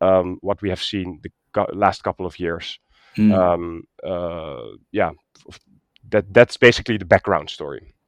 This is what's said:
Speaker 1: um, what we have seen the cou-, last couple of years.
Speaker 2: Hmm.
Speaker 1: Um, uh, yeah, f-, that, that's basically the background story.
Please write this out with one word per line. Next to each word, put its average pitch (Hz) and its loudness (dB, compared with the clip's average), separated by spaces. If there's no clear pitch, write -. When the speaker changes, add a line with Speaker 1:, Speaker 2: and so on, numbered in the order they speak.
Speaker 1:
um, 92 2
what 95 -6
we 101 -4
have 92 -6
seen 92 -8
the 107 -16
cou-, 101 -2
last 98 0
couple 92 -6
of - -12
years. 82 -8
Speaker 2:
Hmm. 107 4
Speaker 1:
Um, 87 0
uh, 85 -8
yeah, 90 0
f-, - -20
that, 98 0
that's 117 6
basically 117 4
the 95 -12
background 90 0
story. 71 -14